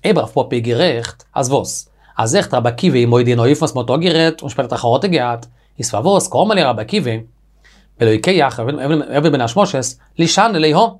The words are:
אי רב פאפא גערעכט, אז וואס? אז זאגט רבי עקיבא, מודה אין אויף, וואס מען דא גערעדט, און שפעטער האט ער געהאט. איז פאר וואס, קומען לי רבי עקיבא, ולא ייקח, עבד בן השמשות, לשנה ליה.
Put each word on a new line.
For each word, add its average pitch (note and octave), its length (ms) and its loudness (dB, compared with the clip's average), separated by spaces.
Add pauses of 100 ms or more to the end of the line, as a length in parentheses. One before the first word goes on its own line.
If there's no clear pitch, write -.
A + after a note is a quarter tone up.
אי G#3+ 80 2
רב C#3 140 2
פאפא B2 320 -2
גערעכט, A#2+ 680 -2 (100)
אז C3 160 -2
וואס? - 400 -4 (280)
אז A2+ 120 0
זאגט F#3+ 240 0
רבי A#2+ 140 0
עקיבא, A#2+ 380 2
מודה A#2+ 240 4
אין A#2+ 80 2
אויף, C3+ 200 4
וואס D#3 160 -2
מען B2 120 -4
דא B2 100 0
גערעדט, E3 460 0
און C#3+ 80 -8
שפעטער B2 280 -6 (140)
האט C#3 120 0
ער G3 60 -2
געהאט. B2 360 -2 (320)
איז A#2+ 120 -8
פאר G2+ 100 -2
וואס, F#3 280 0
קומען G3 300 0
לי D#3+ 60 2
רבי A2 180 -2
עקיבא, C#3+ 280 -4 (920)
ולא A2+ 100 4
ייקח, C3+ 500 2 (500)
עבד D3 220 2
בן C3+ 80 0
השמשות, C3 440 0 (340)
לשנה F#3 400 2
ליה. D#3 200 2 (220)